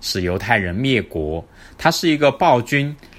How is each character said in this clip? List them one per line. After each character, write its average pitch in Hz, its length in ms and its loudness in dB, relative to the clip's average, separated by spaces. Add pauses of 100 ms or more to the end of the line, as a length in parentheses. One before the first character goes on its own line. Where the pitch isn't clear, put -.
使 - 180 -4
犹 90 160 -2
太 107 220 0
人 90 160 -4
灭 127 260 0
国。 80 420 -6 (360)
他 160 120 4
是 165 200 0
一 151 60 2
个 143 140 4
暴 135 300 4
君， 143 340 -2 (240)